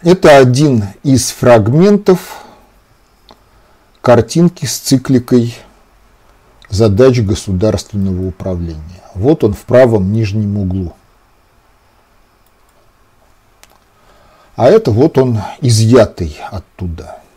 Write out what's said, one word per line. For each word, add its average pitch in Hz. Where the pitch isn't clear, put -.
Это 170
один 127
из 135
фрагментов 165
картинки 143
с -
цикликой 123
задач 113
государственного 95
управления. 87
Вот 131
он 104
в -
правом 113
нижнем 104
углу. 92
А 113
это 220
вот 135
он 127
изъятый 110
оттуда. -